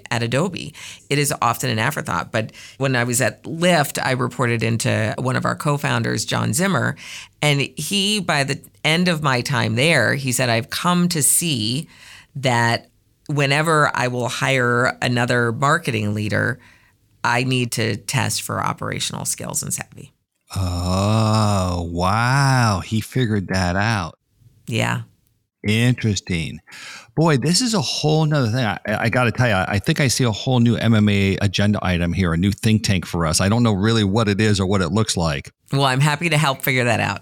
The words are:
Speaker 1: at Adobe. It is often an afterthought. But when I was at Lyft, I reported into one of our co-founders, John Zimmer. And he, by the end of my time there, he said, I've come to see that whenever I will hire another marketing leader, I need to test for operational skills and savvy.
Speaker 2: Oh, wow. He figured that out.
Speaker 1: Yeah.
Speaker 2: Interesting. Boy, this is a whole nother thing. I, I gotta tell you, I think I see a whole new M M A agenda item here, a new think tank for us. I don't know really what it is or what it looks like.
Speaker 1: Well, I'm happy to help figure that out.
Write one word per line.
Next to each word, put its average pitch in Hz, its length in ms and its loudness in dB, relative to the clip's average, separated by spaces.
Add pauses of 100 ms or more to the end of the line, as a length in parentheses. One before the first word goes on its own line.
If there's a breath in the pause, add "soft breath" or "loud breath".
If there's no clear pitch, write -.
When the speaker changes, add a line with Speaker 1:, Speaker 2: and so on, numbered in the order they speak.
(120)
Speaker 1:
at 117 100 -2
Adobe. 143 500 -4 (380 loud breath)
It 143 80 0
is 143 240 -2
often 120 280 0
an 110 100 -2
afterthought. 110 500 -4
But 113 220 -4 (240 loud breath)
when 135 180 0
I 120 80 2
was 120 180 0
at 117 220 -2
Lyft, 165 580 0
I 135 120 0
reported 123 500 -2
into 113 560 0
one 127 160 -2
of 123 100 -2
our 120 120 -2
co-founders, 123 680 -2
John 117 300 -2
Zimmer. 143 400 0 (480 loud breath)
And 143 200 2 (140)
he, 202 440 -2
by 156 240 0
the 139 160 -6 (240)
end 170 240 2
of 156 160 0
my 131 160 2
time 117 340 0
there, 123 400 4
he 135 160 -4
said, 123 200 0
I've 113 200 0
come 175 380 0
to 165 160 -2
see 127 640 -2 (480 loud breath)
that 117 540 0 (360)
whenever 147 680 2
I 127 140 0
will 123 220 -2
hire 123 720 2
another 120 480 0
marketing 127 640 0
leader, 104 460 -2 (680 soft breath)
I 120 160 2
need 127 280 -2
to 110 240 -2
test 107 460 -2
for 104 200 -4
operational - 640 -6
skills - 360 -6
and 98 100 -8
savvy. - 400 -12 (440)
Speaker 2:
Oh, 95 1400 0
wow. 117 880 2
He 110 220 -2
figured 107 460 -2
that 92 280 0
out. 101 420 -2 (480)
Speaker 1:
Yeah. 117 360 -2 (640)
Speaker 2:
Interesting. 104 960 0 (560 loud breath)
Boy, 156 200 4
this 156 240 2
is 233 140 -2
a 196 60 2
whole 156 440 0
nother 147 240 2
thing. 123 160 0
I, 101 220 -2
I 107 240 0
gotta 120 220 2
tell 123 160 2
you, 107 60 2
I 92 240 2
think 151 220 -2
I 143 80 2
see - 160 0
a 120 60 2
whole 123 300 0
new 117 160 4
M 113 180 2
M 104 140 4
A 98 300 2
agenda 101 440 0
item 85 300 0
here, 85 200 0
a 82 40 0
new 95 160 2
think 110 320 2
tank 92 200 0
for 82 220 -2
us. 80 140 0
I 92 80 2
don't 117 160 2
know 113 80 4
really 107 320 2
what 101 240 2
it 98 120 2
is 107 200 2
or 98 60 0
what 98 140 2
it 82 100 0
looks 104 260 0
like. 78 340 -2 (220)
Speaker 1:
Well, 139 120 2
I'm 131 160 2
happy 151 280 0
to 156 100 2
help 139 240 0
figure 127 220 0
that 113 160 2
out. 104 220 -2